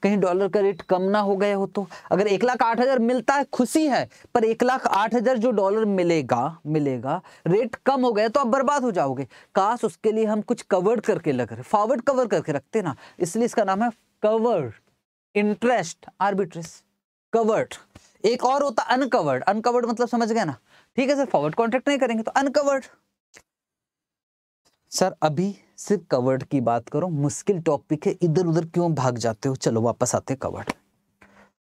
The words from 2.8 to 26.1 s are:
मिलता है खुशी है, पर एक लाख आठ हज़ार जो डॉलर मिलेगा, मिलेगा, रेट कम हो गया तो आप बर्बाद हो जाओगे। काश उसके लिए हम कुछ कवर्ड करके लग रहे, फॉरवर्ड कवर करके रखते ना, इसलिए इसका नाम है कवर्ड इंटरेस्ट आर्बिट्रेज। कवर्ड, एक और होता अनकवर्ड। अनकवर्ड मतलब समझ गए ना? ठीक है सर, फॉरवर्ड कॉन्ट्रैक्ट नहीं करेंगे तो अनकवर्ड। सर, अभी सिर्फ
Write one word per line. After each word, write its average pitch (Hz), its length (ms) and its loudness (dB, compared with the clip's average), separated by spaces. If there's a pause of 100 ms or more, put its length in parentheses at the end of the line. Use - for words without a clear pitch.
मिलता 247 360 0
है 277 80 0
खुशी 302 440 0
है, 190 220 -2 (240)
पर 240 100 2
एक 226 200 0
लाख 254 240 0
आठ 214 280 0
हज़ार 247 220 2
जो 233 140 2
डॉलर 208 340 2
मिलेगा, 165 840 0
मिलेगा, 143 540 -2 (260)
रेट 214 280 0
कम 262 300 0
हो 240 80 2
गया 208 160 2
तो 254 100 0
आप 262 80 0
बर्बाद 269 360 0
हो 247 80 0
जाओगे। 139 360 -2 (280)
काश 208 280 0
उसके 220 280 -2
लिए 220 140 0
हम 214 160 0
कुछ 233 200 -4
कवर्ड 202 400 0
करके 160 300 -2
लग 123 220 -4
रहे, 110 80 -12
फॉरवर्ड 220 400 0
कवर 262 260 0
करके 170 240 -2
रखते 147 300 -2
ना, 151 140 -6 (240)
इसलिए 196 260 0
इसका 220 180 0
नाम 190 200 0
है 240 60 0 (340)
कवर्ड 214 500 0 (600)
इंटरेस्ट 208 720 0 (160)
आर्बिट्रेज। 185 600 -2 (500)
कवर्ड, 214 400 2 (520)
एक 240 200 2
और 277 180 2
होता 269 200 0
अनकवर्ड। 214 600 0
अनकवर्ड 226 420 2
मतलब 233 220 0
समझ 233 240 0
गए 226 140 0
ना? 143 120 -6 (400)
ठीक 262 120 2
है 294 60 2
सर, 277 100 0
फॉरवर्ड 156 300 0
कॉन्ट्रैक्ट 233 320 0
नहीं 285 120 0
करेंगे 233 240 0
तो - 80 -6
अनकवर्ड। 277 540 0 (2000)
सर, - 300 0
अभी 175 340 0 (220)
सिर्फ 202 340 -2